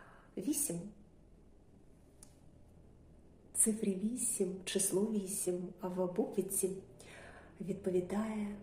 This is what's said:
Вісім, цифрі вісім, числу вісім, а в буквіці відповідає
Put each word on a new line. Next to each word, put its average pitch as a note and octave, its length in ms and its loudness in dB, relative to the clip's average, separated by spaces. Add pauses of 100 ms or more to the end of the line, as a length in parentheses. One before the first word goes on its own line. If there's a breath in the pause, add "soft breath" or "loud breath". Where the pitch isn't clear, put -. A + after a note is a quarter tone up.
(380 loud breath)
Вісім, F#3+ 420 0 (2750)
цифрі G#3 420 4
вісім, G3+ 600 0 (100)
числу G3 460 2
вісім, F3+ 560 0 (140)
а - 60 -2
в F3+ 280 0
буквіці G3 560 2 (920 loud breath)
відповідає G3+ 960 0